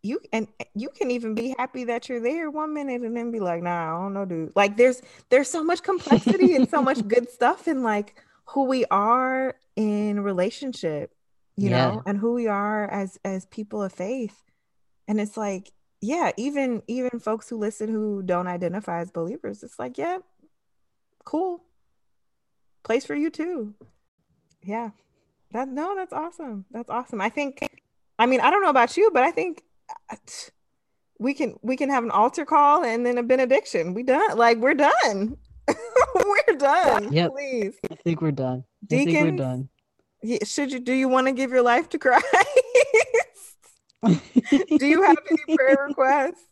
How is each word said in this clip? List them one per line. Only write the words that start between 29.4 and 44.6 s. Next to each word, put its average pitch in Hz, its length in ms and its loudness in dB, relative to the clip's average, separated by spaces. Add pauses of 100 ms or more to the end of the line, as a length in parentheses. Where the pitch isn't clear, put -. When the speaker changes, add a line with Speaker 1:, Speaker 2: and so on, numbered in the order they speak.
Speaker 1:
uh, - 40 -14 (100)
t-, - 260 -18 (680)
we 262 140 0
can, 277 280 -4
we 262 160 -2
can 277 120 -2
have 254 140 0
an 233 80 -4
altar 247 340 2
call 294 380 4
and 233 220 -2
then 240 140 0
a 240 40 -4
benediction. 247 680 0
We 220 100 -6
done. 277 340 2
Like, 233 200 4
we're 262 160 2
done. 262 640 2 (300)
<laughs> 480 480 0
We're 403 420 2
done. 277 560 2
Speaker 2:
Yep. 165 180 2
Speaker 1:
Please. 262 440 -6 (160)
Speaker 2:
I 160 40 -16
think 160 260 -4
we're 160 100 0
done. 131 320 -4 (200)
I 202 40 -20
think 247 240 2
we're - 20 4 (180)
Speaker 1:
Deacons, 139 80 -2
Speaker 2:
done. 131 300 -6 (540)
Speaker 1:
y-, 226 200 -4
should 277 280 -4
you, 254 80 -6
do 247 140 -2
you 262 160 2
wanna 262 220 2
give 254 200 -4
your 254 120 4
life 240 260 2
to 311 100 -6
<laughs> - 0 -
Christ? 254 260 4 (1800)
Speaker 2:
<laughs> 185 180 4 (560)